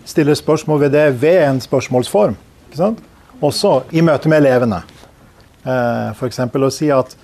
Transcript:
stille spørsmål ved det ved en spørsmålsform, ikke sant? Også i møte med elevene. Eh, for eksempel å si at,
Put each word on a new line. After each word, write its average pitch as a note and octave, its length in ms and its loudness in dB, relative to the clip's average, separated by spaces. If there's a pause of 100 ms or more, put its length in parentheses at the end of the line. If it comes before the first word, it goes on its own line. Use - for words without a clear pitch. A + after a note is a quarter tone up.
stille D3+ 300 0
spørsmål D3+ 440 -2
ved C#3+ 120 2
det D3 300 2
ved E3 260 4
en C3+ 140 -2
spørsmålsform, B2+ 760 -2 (340)
ikke C3+ 80 -14
sant? G#3 220 -2 (420)
Også D3 500 0
i D#3+ 100 0
møte D#3 280 2
med D#3 140 4
elevene. B2 380 2 (840)
Eh, A#2 480 -2
for C3 140 -8
eksempel B2+ 360 -4
å C3+ 80 2
si D3+ 180 -2
at, C3 340 0